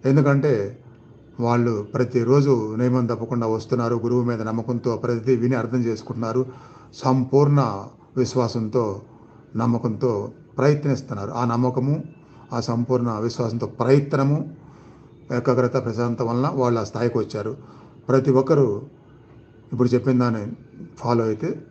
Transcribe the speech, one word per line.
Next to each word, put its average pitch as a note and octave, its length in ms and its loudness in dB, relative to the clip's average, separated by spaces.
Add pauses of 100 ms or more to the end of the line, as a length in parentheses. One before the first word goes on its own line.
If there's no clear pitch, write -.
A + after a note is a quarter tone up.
ఎందుకంటే C#3 480 4 (840)
వాళ్ళు A#2 540 0
ప్రతిరోజు B2 800 2
నియమం B2 300 2
తప్పకుండా A#2 420 -2
వస్తున్నారు, A#2 480 0
గురువు A#2+ 280 0
మీద A#2 180 -2
నమ్మకంతో A2+ 560 -2
ప్రతిదీ A#2+ 380 0
విని A#2+ 200 0
అర్థం A2+ 300 -2
చేసుకుంటున్నారు, A2+ 560 -4 (520)
సంపూర్ణ C#3 680 2 (580)
విశ్వాసంతో, A#2+ 680 0 (760)
నమ్మకంతో A#2 540 0 (460)
ప్రయత్నిస్తున్నారు. C3+ 760 0
ఆ A#2+ 140 -2
నమ్మకము, B2+ 580 0 (500)
ఆ A#2+ 60 -2
సంపూర్ణ A#2+ 520 -2
విశ్వాసంతో A2+ 560 -4
ప్రయత్నము, C#3 680 2 (1000)
ఏకాగ్రత, B2 380 2 (100)
ప్రశాంతం A#2 420 -2
వలన B2 260 0
వాళ్ళు A#2+ 260 2
ఆ G#2+ 40 -2
స్థాయికి A2+ 340 -2
వచ్చారు. G#2+ 360 -4 (560)
ప్రతి C3+ 220 4
ఒక్కరూ C3+ 360 4 (1040)
ఇప్పుడు B2 180 0
చెప్పిన B2 300 2
దాన్ని A2+ 240 0 (540)
ఫాలో A#2 260 0
అయితే A2 260 -2 (220)